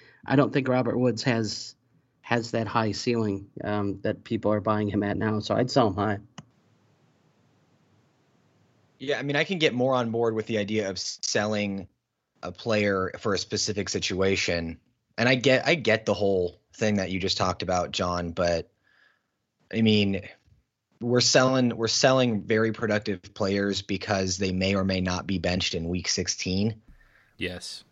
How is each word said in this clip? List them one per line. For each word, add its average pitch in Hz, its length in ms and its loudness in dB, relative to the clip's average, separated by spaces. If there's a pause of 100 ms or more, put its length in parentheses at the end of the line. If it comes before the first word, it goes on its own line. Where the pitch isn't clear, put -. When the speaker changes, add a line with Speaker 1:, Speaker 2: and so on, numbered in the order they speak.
(260)
Speaker 1:
I - 80 0
don't 135 160 4
think 135 160 0
Robert 123 320 0
Woods 120 260 0
has, 113 500 -2 (480)
has 117 300 -2
that 113 140 -2
high 110 260 0
ceiling, 107 560 -2 (140)
um, 101 400 -2
that 107 220 -4
people 104 280 0
are 104 80 0
buying 107 280 0
him 101 140 0
at 101 160 -2
now. 107 220 0
So 107 140 -2
I'd 127 160 0
sell 113 180 4
him 98 60 -2
high. 101 240 -2 (2750)
Speaker 2:
Yeah, 135 200 -4
I 123 40 -6
mean, 143 140 -2
I 156 80 2
can 185 140 -4
get 151 160 4
more 127 200 2
on 120 160 0
board 113 240 0
with 110 120 -4
the 113 100 -2
idea 104 320 0
of 92 100 -6
selling 104 920 -2 (540)
a 90 100 -10
player 101 640 0
for 104 160 0
a 90 40 0
specific 101 520 -4
situation. 92 880 0 (400)
And 117 100 2
I 131 60 6
get, 131 320 2
I 165 80 4
get 113 320 2
the 104 80 2
whole 98 480 0 (120)
thing 107 200 0
that 95 160 0
you 92 100 -2
just 92 160 0
talked 92 260 0
about, 90 280 0
John, 87 400 -2
but 85 400 0 (1000)
I 113 120 0
mean, 104 400 4 (800)
we're 123 200 2
selling, 127 560 4
we're 113 120 -2
selling 127 540 4
very 110 300 2
productive 104 480 -2 (140)
players 101 480 0
because 95 560 -2
they 95 140 0
may 95 240 2
or 95 80 0
may 95 160 0
not 92 260 -2
be 95 120 -2
benched 90 360 -2
in 85 140 -4
week 87 180 -4
sixteen. 95 760 -2 (560)
Speaker 3:
Yes. 90 560 -10